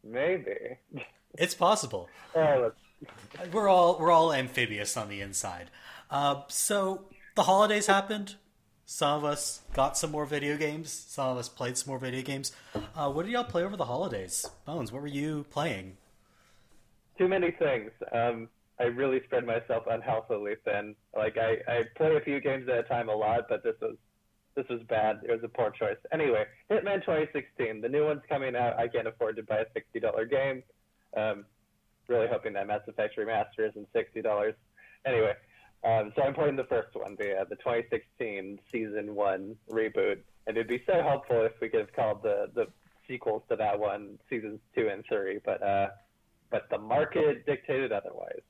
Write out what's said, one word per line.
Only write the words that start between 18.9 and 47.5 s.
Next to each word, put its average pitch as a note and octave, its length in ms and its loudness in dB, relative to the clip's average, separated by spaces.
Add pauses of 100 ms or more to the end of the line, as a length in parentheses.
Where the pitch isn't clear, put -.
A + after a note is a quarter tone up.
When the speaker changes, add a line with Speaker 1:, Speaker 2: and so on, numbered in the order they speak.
Speaker 1:
spread A#2+ 220 -2
myself A2+ 440 -2
unhealthily A2 680 -2 (100)
thin. G#2 300 -2 (200)
Like, A2 220 0
I, A2+ 300 2
I A#2+ 160 2 (120)
play D#3 220 4
a - 20 4
few C#3+ 220 -2
games C3+ 260 -2
at B2 100 2
a A#2 60 0
time A#2 240 -2
a G#2+ 80 0
lot, A2 320 2
but - 160 -2
this A2+ 180 0
was, A2+ 140 -4 (600)
this C3+ 120 -4
was A#2 220 -4
bad. A2 340 2
It A#2+ 80 -2
was A2+ 120 0
a A#2 40 -8
poor A2+ 240 0
choice. G#2+ 260 -2 (140)
Anyway, C3+ 340 2 (240)
Hitman G3 340 0
twenty D#3 300 2
sixteen. A2+ 480 -4
The A#2 80 -2
new D3 160 4
one's D3 240 0
coming C3+ 260 -2
out. A#2+ 220 2
I A#2 100 2
can't A#2 200 -2
afford A2 300 -2
to A2 60 -8
buy G#2+ 160 0
a A2+ 140 2
sixty - 260 -6
dollar A2 260 0
game. C3 360 0 (560)
Um, G#2+ 280 -2 (600)
really A#2 200 2
hoping A2 260 -2
that G2 140 -2
Mass G#2 200 -2
Effect G#2+ 300 -4
Remaster A2 520 -2
isn't G#2 240 -12
sixty A2+ 280 -2
dollars. G#2+ 320 0 (540)
Anyway, A2 260 4 (500)
um, A2 320 2
so D3 60 2
I'm C#3 140 2
playing D3 200 0
the C3 100 -2
first A#2 280 -2
one, G2+ 240 -8
the, G2 240 -2
uh, G2 40 0
the G#2 100 -10
twenty A#2 340 -2
sixteen G2+ 720 -6 (120)
Season G#2+ 440 -4
one G2+ 400 0 (160)
reboot. G#2 480 0 (260)
And A2 100 -4
it'd A2+ 120 0
be A#2 180 -2
so F3+ 160 4
helpful C3 440 2
if A2 140 0
we A#2+ 100 -4
could A2+ 100 2
have G#2 140 -6
called G#2+ 280 0
the, G#2 320 0
the A#2 140 0 (400)
sequels A#2 420 -2
to A#2 60 2
that G#2 240 0
one G#2 400 -4 (100)
Seasons G#2+ 300 -6 (160)
two A2+ 120 2
and G2+ 220 -4
three, G2 340 -2
but, G#2 200 -2
uh, G2 240 2 (640)
but - 180 -4
the A#2 80 -2
market C#3+ 680 2
dictated C3+ 440 -2